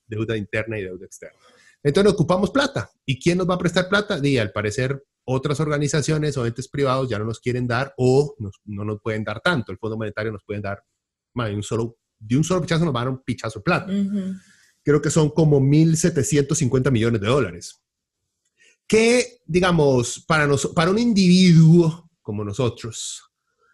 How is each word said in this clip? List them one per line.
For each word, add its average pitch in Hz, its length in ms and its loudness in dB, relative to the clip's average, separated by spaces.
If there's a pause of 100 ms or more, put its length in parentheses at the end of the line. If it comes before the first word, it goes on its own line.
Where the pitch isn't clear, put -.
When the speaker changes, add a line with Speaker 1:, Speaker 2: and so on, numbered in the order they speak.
Speaker 1:
deuda 110 320 -6
interna 110 400 -8
y 101 40 -8
deuda 92 220 -12
externa. - 340 -20 (440)
Entonces 190 320 2
ocupamos 185 360 0
plata. 269 400 -4 (140)
¿Y 139 160 -4
quién 175 160 0
nos 185 100 -2
va 180 100 -2
a - 20 -4
prestar 180 320 -2
plata? 202 280 -2
Di, 139 200 0
al 104 120 -2
parecer, 127 540 -6 (200)
otras 131 360 -4
organizaciones 151 760 -2
o 117 80 -2
entes 117 220 -8
privados 131 420 -2
ya 104 80 -4
no 107 80 -6
nos 113 120 -6
quieren 123 280 -4
dar 120 320 -2
o 131 400 2
nos, 101 160 -10 (100)
no 104 220 -10
nos 107 160 -8
pueden 110 220 -4
dar 107 160 -8
tanto. 143 320 -2
El 95 60 -14
Fondo 110 200 -8
Monetario 110 340 -8
nos 101 140 -14
puede 104 160 -8
dar, 98 200 -8 (520)
ma, 120 140 -4
de 101 60 -6
un 104 80 -6
solo, 117 360 -6 (200)
de 110 200 -2
un 156 60 2
solo 175 180 -2
pichazo 170 240 -2
nos 151 80 -2
va 120 80 -4
a - 20 -4
dar 131 80 -4
un 131 100 -12
pichazo 113 360 -8
de 104 40 -16
plata. 175 300 -2
Speaker 2:
Ujú. 196 440 -4 (460)
Speaker 1:
Creo 147 200 4
que 160 80 -2
son 156 180 2
como 147 320 4
mil 156 380 4
setecientos 151 580 0
cincuenta 127 340 0
millones 113 300 2
de 98 60 -4
dólares. 107 520 -2 (1080)
Que, 233 600 2
digamos, 156 840 2
para 151 180 2
nos-, 143 280 0
para 165 160 2
un 196 80 0
individuo 175 1120 6 (100)
como 107 240 -6
nosotros, 110 800 -6 (520)